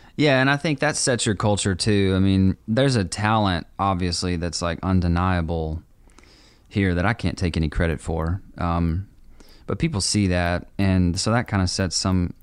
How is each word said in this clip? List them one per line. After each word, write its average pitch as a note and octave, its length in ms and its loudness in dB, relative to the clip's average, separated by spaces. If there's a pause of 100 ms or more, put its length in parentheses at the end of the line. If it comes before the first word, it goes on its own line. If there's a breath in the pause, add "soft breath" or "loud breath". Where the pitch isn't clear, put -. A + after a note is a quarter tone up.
(180 loud breath)
Yeah, C#3 240 4
and C3+ 80 2
I C#3+ 80 0
think D3+ 220 -2
that D3+ 180 -2
sets B2 280 0
your G#2+ 100 2
culture G2+ 400 0
too. G2 380 2
I F#2+ 60 2
mean, F#2+ 380 4 (100)
there's B2+ 300 2
a G2 80 0
talent, G#2 600 0 (120)
obviously, F2+ 560 0
that's, E2 260 -4
like, E2+ 220 -4
undeniable E2+ 1000 0 (840 soft breath)
here F#2+ 280 0
that F2 100 0
I A2 80 2
can't - 240 -4
take F2 180 -2
any D#2+ 140 0
credit E2 320 -2
for. E2 400 -4 (160)
Um, E2+ 500 -2 (600 soft breath)
but A#2 100 -2
people D#3+ 240 -2
see G#2 260 0
that, F2 400 -2 (120)
and F#2 400 2
so - 120 -2
that A#2 160 0
kinda F#2+ 200 0
sets F2+ 280 -2
some, F#2 480 0